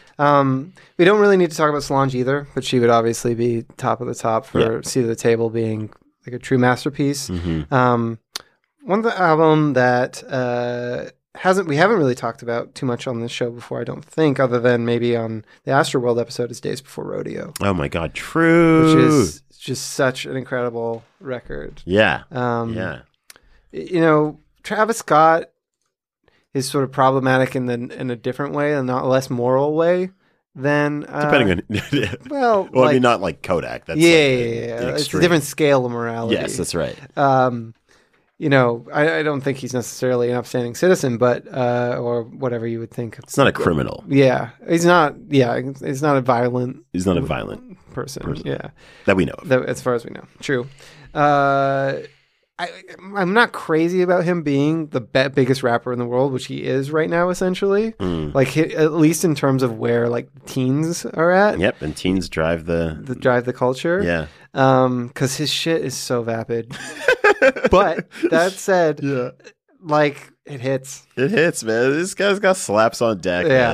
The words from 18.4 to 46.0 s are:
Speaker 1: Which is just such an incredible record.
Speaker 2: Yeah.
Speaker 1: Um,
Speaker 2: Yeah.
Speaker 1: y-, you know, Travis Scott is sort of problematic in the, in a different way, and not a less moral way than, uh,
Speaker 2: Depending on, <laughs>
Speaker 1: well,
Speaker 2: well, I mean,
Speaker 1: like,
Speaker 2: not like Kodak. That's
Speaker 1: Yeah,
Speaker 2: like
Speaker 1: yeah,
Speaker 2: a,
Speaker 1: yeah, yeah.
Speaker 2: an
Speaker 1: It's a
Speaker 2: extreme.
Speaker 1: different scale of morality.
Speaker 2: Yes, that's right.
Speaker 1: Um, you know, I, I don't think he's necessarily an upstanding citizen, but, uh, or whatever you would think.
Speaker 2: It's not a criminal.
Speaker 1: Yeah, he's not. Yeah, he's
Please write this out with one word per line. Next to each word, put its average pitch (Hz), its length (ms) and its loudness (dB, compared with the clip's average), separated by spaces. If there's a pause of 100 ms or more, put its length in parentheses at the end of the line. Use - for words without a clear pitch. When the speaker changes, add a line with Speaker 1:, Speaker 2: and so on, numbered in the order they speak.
Speaker 1:
Which 160 80 6
is 135 380 2 (180)
just - 300 -8
such 131 340 -2
an 139 100 -8
incredible 117 720 -6 (160)
record. 120 640 -12
Speaker 2:
Yeah. 90 460 2
Speaker 1:
Um, 117 420 -4
Speaker 2:
Yeah. 87 280 -8 (720)
Speaker 1:
y-, 160 80 -12 (100)
you 180 100 0
know, 151 380 2 (240)
Travis 214 360 -2
Scott 160 520 4 (1040)
is 135 140 -2
sort 139 160 0
of 135 80 -8
problematic 131 640 2
in 127 120 -2
the, 120 80 -2
in 123 360 -8
a 120 60 -4
different 143 380 -6
way, 147 200 0
and 131 120 -2
not 127 180 -2
a - 20 -2
less 131 220 0
moral 131 460 0
way 180 360 0 (440)
than, 147 520 0
uh, 147 240 -4
Speaker 2:
Depending 104 380 2
on, 110 400 -2 (100)
<laughs> 262 120 -18
Speaker 1:
well, 240 420 0
Speaker 2:
well, 131 120 6
I 147 80 4
mean, - 20 4
Speaker 1:
like, 127 80 4
Speaker 2:
not 117 180 4
like 90 220 -4
Kodak. 65 420 -4
That's 110 160 -4
Speaker 1:
Yeah, 170 100 6
Speaker 2:
like 165 100 6
Speaker 1:
yeah, 143 80 4
Speaker 2:
a, 127 100 2
Speaker 1:
yeah, 117 160 -4
yeah. 117 100 -8
Speaker 2:
an 117 60 -8
Speaker 1:
It's 117 140 -8
a 135 180 -4
Speaker 2:
extreme. 156 180 -2
Speaker 1:
different 170 240 4
scale 139 400 2
of 120 80 -4
morality. 117 440 -4
Speaker 2:
Yes, - 200 -6
that's 87 180 -6
right. 78 220 -4 (220)
Speaker 1:
Um, 127 560 0 (640)
you 156 120 -2
know, 123 420 2
I, 156 260 0
I 156 40 -2
don't 147 180 -2
think 135 180 -2
he's 117 160 -10
necessarily 123 560 -2
an 123 60 -2
upstanding 120 380 -4
citizen, 165 440 2
but, 123 340 0
uh, 123 460 -2
or 120 240 -2
whatever 117 440 -6
you 117 140 -6
would 117 100 -12
think. 117 280 -10
Speaker 2:
It's - 200 -10
not 135 80 6
a 95 60 4
criminal. 73 560 0
Speaker 1:
Yeah, 135 420 4 (180)
he's 170 160 0
not. 170 300 4 (160)
Yeah, 123 280 2 (240)
he's 143 200 -6